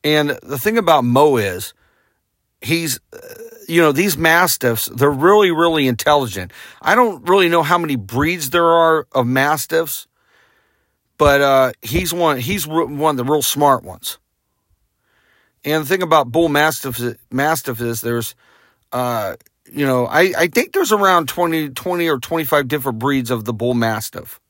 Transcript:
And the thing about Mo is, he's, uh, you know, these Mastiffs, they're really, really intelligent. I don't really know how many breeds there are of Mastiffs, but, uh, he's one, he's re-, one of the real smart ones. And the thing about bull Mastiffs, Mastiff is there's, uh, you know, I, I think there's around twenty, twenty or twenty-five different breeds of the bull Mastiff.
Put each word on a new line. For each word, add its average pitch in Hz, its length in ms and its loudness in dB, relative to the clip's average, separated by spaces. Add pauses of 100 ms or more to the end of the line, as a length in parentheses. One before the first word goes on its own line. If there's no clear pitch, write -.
And 151 280 0 (120)
the 135 160 -8
thing 220 180 -2
about 165 280 4
Mo 131 340 4
is, 92 340 -6 (880)
he's, 156 400 -4 (120)
uh, - 60 -18 (480)
you 165 140 2
know, 156 120 6
these 160 260 0
Mastiffs, 160 680 2
they're 139 240 2
really, 185 400 4
really 160 360 0
intelligent. 120 680 -2 (300)
I 190 120 2
don't 208 320 0
really 185 220 4
know 170 140 2
how 170 160 2
many 156 180 -2
breeds 135 540 -4
there 170 180 2
are 165 440 2
of 127 140 0
Mastiffs, 143 800 -2 (1080)
but, 143 240 4
uh, 135 400 4
he's 160 320 -4
one, 156 260 0
he's 151 280 -6
re-, 156 180 0
one 147 340 -2
of 123 80 -4
the 143 60 0
real 151 80 2
smart 143 420 2
ones. - 360 -14 (1500)
And 151 180 -2
the 139 60 -8
thing 185 140 0
about 151 280 2
bull 160 200 2
Mastiffs, 143 520 0 (280)
Mastiff 135 500 -4
is 117 220 -6
there's, 117 320 -6 (580)
uh, 120 440 -4 (360)
you 143 140 -2
know, 127 180 2
I, 175 320 2
I 175 120 0
think - 240 -2
there's 359 200 0
around 185 340 2
twenty, 160 440 -2
twenty 175 360 -4
or 147 120 0
twenty-five 147 500 -2
different 127 300 -4
breeds 131 320 -2
of 113 160 -4
the 117 80 -4
bull 120 180 -2
Mastiff. 113 680 -4 (120)